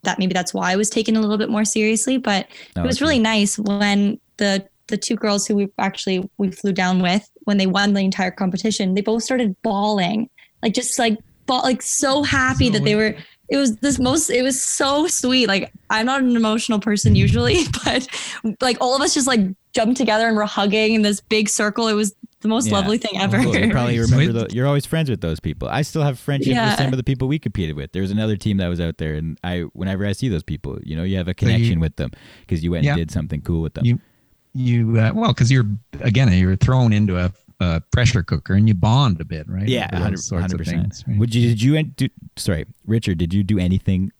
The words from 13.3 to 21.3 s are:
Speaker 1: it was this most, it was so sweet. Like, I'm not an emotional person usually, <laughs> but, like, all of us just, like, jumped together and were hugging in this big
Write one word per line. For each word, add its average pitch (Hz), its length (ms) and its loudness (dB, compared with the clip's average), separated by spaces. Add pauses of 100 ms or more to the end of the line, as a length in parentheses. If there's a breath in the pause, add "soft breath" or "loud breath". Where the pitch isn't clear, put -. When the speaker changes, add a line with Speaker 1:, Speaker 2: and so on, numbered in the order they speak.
Speaker 1:
it 277 80 0
was 262 200 0
this 269 200 0
most, 262 320 0
it 247 140 0
was 262 180 -2
so 294 460 0
sweet. 254 400 0
Like, 196 260 -2 (160)
I'm 220 160 0
not 269 160 0
an 247 140 2
emotional 220 440 0
person 208 360 2
usually, 240 480 2 (100)
<laughs> - 100 -8
but, 254 240 -2 (540 loud breath)
like, 254 180 0
all 254 160 0
of 269 60 0
us - 140 0
just, 277 100 0
like, 247 160 2 (320)
jumped 240 240 2
together 220 300 2
and 220 100 2
were 208 80 0
hugging 214 480 0
in 214 80 2
this 208 180 0
big 214 300 0